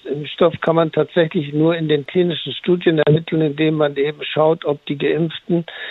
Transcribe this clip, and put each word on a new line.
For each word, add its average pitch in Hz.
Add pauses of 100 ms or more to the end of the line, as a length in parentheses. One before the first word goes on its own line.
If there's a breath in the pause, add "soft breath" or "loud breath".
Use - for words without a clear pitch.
Impfstoffs 151
kann 165
man 165
tatsächlich 156
nur 160
in 160
den 147
klinischen 175
Studien 175
ermitteln, 160
indem 156
man 147
eben 147
schaut, 156
ob 143
die 147
Geimpften, 160 (260 loud breath)